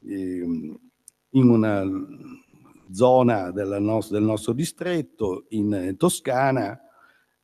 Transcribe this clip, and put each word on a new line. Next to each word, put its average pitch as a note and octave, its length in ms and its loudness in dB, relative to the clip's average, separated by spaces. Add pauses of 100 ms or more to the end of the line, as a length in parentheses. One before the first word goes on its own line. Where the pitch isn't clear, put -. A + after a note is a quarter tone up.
ehm, F2 760 -6 (520)
in C3 180 6
una A2 340 4 (1120)
zona A#2 580 4
della G2 280 -4
nos-, G#2+ 320 -2
del G#2 120 0
nostro G#2+ 300 -2
distretto, D3 1000 -4
in, G#2 240 0
eh, F#2+ 220 -4
Toscana, C3 840 0 (640)